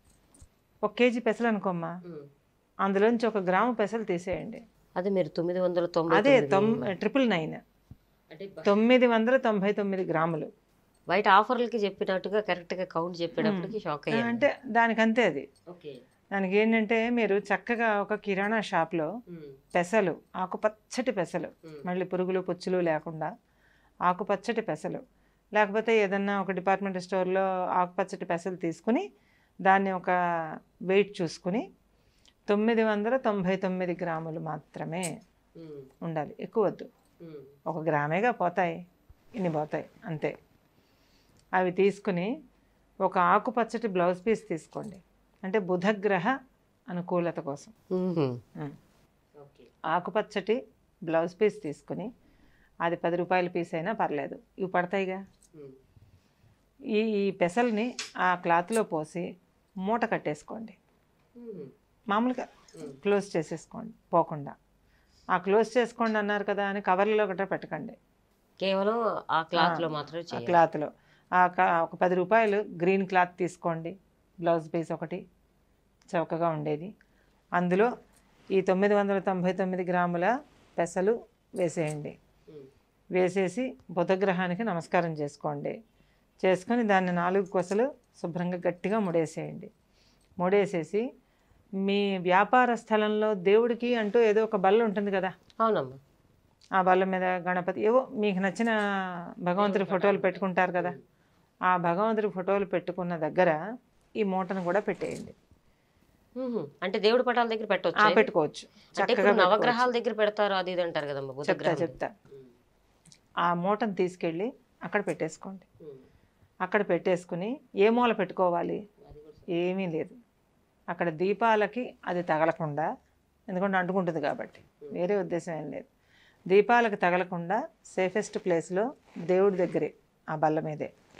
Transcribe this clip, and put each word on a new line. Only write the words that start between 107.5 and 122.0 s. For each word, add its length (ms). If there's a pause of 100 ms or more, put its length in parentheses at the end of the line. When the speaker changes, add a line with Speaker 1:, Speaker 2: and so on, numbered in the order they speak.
Speaker 2:
పెట్టొచ్చా 380
Speaker 1:
ఆ, 40
Speaker 2:
ఇది? 80
Speaker 1:
పెట్టుకోవచ్చు, 540 (320)
Speaker 2:
అంటే 120
ఇప్పుడు 140
Speaker 1:
చక్కగా 180
Speaker 2:
నవగ్రహాల 160
Speaker 1:
పెట్టుకోవచ్చు. 320
Speaker 2:
దగ్గర 260
పెడతారు 360
అది 180
ఇది 100
అంటారు 240
కదమ్మా, 280
బుధ 160
Speaker 1:
చెప్తా, 140
Speaker 2:
గ్రహం. 180
Speaker 1:
చెప్తా. 240
Speaker 2:
ఉమ్. 380 (920)
Speaker 1:
ఆ 160
మూటను 400
తీసుకెళ్ళి 580 (300)
అక్కడ 240
పెట్టేసుకోండి. 800
Speaker 2:
ఉమ్. 140 (640)
Speaker 1:
అక్కడ 280
పెట్టేసుకుని 720 (140)
ఏ 140
మూల 240
పెట్టుకోవాలి? 760 (200)
Speaker 2:
అది 100
కూడా 180
సరే. 180
Speaker 1:
ఏమీ 320
లేదు, 280 (760)
అక్కడ 200
దీపాలకి 840 (100)